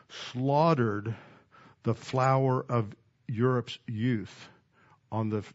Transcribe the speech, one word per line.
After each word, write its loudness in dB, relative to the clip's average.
slaughtered 0
the 0
flower 2
of -2
Europe's 0
youth -4
on -2
the -2